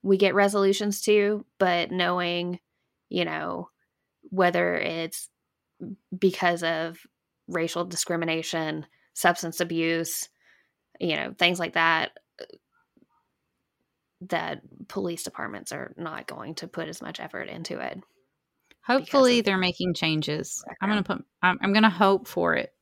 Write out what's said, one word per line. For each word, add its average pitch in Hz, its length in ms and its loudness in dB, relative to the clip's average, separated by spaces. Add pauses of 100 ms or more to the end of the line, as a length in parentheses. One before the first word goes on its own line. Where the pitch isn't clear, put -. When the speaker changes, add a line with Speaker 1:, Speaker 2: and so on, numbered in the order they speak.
Speaker 1:
we 190 140 6
get 190 180 4
resolutions 202 680 4
to, 208 420 4 (140)
but 175 320 2
knowing, 180 680 -2 (480)
you 180 160 -2
know, 165 460 -6 (640)
whether 175 440 2
it's 165 540 -6 (920)
because 175 440 2
of 165 360 -4 (480)
racial 170 380 -2
discrimination, 165 1000 -4 (280)
substance 175 480 0
abuse, 165 640 -2 (720)
you 160 160 -2
know, - 220 -6
things 175 220 2
like 170 140 -4
that, 165 380 2 (2250)
that 165 320 -4 (260)
police 180 360 -6
departments - 480 -10
are 139 260 -10
not 160 300 -10
going - 280 -12
to - 120 -12
put 160 200 -8
as 160 140 -12
much - 180 -12
effort - 300 -10
into - 300 -10
it - 200 -8 (680)
because - 300 0
Speaker 2:
Hopefully 262 400 6
Speaker 1:
of 214 60 0
Speaker 2:
they're 196 120 4
making 180 360 0
changes. 156 680 -2 (180)
I'm 196 80 0
gonna 208 120 2
Speaker 1:
background. - 240 -4 (160)
Speaker 2:
put, 185 60 4
I'm, 185 140 2
I'm 196 120 0
gonna 214 160 6
hope 196 380 4
for 170 280 2
it - 260 -2